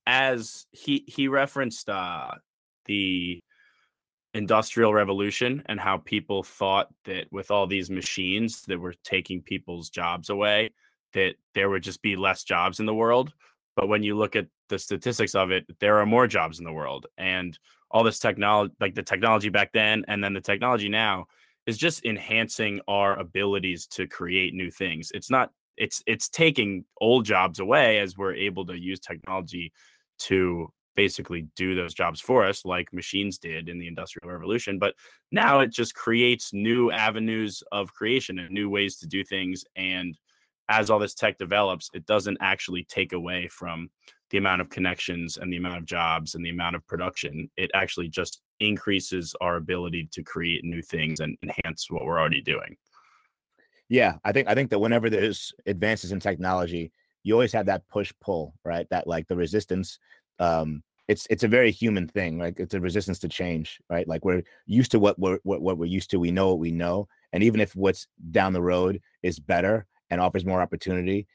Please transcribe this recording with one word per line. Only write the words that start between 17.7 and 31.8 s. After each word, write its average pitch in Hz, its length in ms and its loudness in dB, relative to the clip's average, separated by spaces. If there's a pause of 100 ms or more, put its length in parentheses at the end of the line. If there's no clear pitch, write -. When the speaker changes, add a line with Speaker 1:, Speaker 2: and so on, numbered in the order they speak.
Speaker 1:
all 113 120 6
this 110 160 2
technol-, 104 600 4
like, 95 160 -2
the 101 80 -4
technology 107 460 2
back 101 240 2
then 107 340 2
and 101 160 -2
then 101 100 -2
the 95 80 -6
technology 104 460 0
now 101 380 0 (400)
is 113 120 -4
just 165 260 -2
enhancing 107 840 -2
our 101 280 2
abilities 95 720 -2
to - 180 -6
create 90 480 -2
new 90 160 -6
things. 82 440 -6
It's 101 160 -10
not, 127 240 2 (240)
it's, - 300 -6
it's 110 200 -2
taking 110 560 2 (160)
old 117 240 6
jobs 95 360 2
away 110 400 6
as 92 180 -4
we're 95 160 -2
able 95 320 -4
to 90 120 -10
use 92 220 -6
technology 87 720 -8 (480)
to 90 540 2 (220)
basically 87 600 0
do 92 180 0
those 87 200 -4